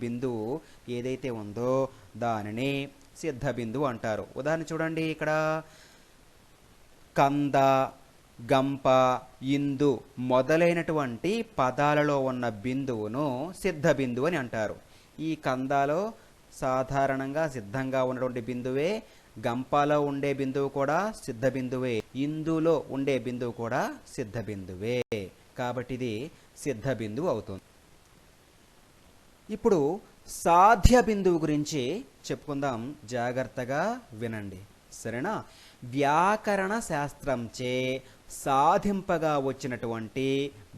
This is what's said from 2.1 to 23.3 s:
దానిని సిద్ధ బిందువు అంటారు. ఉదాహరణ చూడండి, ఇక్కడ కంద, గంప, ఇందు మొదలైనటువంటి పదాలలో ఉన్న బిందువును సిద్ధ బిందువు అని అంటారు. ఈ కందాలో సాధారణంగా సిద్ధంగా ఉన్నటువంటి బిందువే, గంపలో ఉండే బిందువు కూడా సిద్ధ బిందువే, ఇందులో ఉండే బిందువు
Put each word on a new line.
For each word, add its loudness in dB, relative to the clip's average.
దానిని -2
సిద్ధ -6
బిందువు -2
అంటారు. -4
ఉదాహరణ -2
చూడండి, -2
ఇక్కడ -2
కంద, 2
గంప, 2
ఇందు 2
మొదలైనటువంటి 2
పదాలలో 2
ఉన్న -2
బిందువును -2
సిద్ధ 0
బిందువు 0
అని 0
అంటారు. -4
ఈ -2
కందాలో 0
సాధారణంగా 0
సిద్ధంగా -4
ఉన్నటువంటి -2
బిందువే, -2
గంపలో 2
ఉండే 0
బిందువు 0
కూడా 2
సిద్ధ -2
బిందువే, -2
ఇందులో 0
ఉండే 0
బిందువు -4